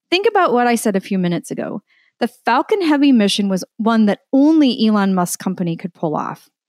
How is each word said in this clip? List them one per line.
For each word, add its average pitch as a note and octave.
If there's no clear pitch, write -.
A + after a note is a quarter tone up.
Think G4
about F#4
what A#3+
I A#3+
said A3
a F#3+
few F#3+
minutes F3
ago. -
The A#3+
Falcon D#4
Heavy D4
mission G3+
was F#3+
one A3
that G3+
only C#4
Elon G3+
Musk's F3+
company F3
could F3
pull D3+
off. -